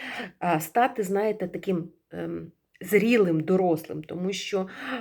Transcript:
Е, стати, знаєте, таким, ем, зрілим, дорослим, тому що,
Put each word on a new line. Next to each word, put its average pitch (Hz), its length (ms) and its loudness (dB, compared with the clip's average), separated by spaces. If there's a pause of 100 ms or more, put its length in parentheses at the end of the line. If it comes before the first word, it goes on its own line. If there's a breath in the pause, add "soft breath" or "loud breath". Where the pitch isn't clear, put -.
(440 loud breath)
Е, 170 160 2
стати, 240 440 2
знаєте, 196 440 0
таким, 180 420 -4 (220)
ем, 165 400 -8 (300)
зрілим, 196 580 4
дорослим, 165 640 2
тому 180 300 -6
що, 190 340 -4 (340 loud breath)